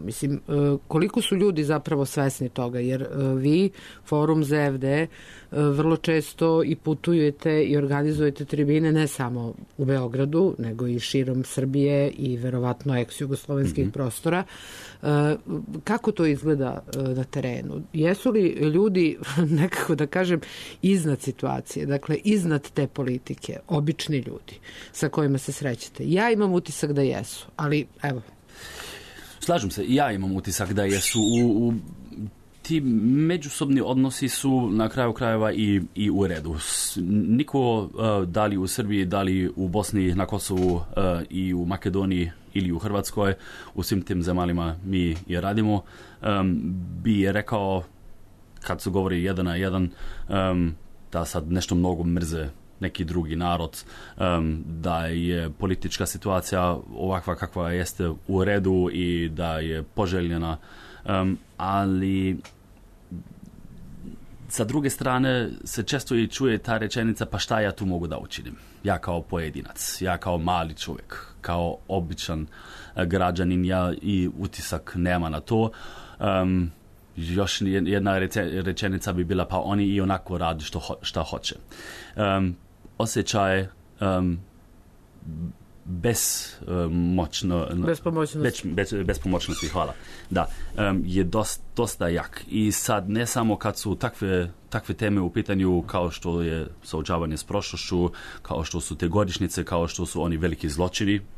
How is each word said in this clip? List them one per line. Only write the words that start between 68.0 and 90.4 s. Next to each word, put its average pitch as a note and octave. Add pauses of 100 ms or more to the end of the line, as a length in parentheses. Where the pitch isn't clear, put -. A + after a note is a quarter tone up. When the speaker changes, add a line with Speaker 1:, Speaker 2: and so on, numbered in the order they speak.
Speaker 2:
da D2+
učinim? - (280)
Ja G2
kao F2
pojedinac, -
ja F2+
kao F2
mali E2+
čovjek, - (160)
kao F2 (100)
običan, E2+ (480)
e, F2+
građanin, F2+
ja F2+
i F#2 (100)
utisak -
nema F2
na D#2
to.” A2 (480)
Em, F#2 (440)
još F2+
jed-, F#2+
jedna G2
rece-, F#2+
rečenica F#2+
bi F2+
bila, F2+
„Pa F#2
oni G2+
i G2
onako F#2
rade E2
što -
ho-, -
šta -
hoće.” - (600)
Em, G2 (420)
osjećaj, G2 (400)
em, F#2 (1500)
bespomoćno-, F2
Speaker 1:
Bespomoćnosti. D#3
Speaker 2:
bez-, E2
bez-, G2+
bespomoćnosti, F2+
hvala. D2+ (360)
Da, F2+ (300)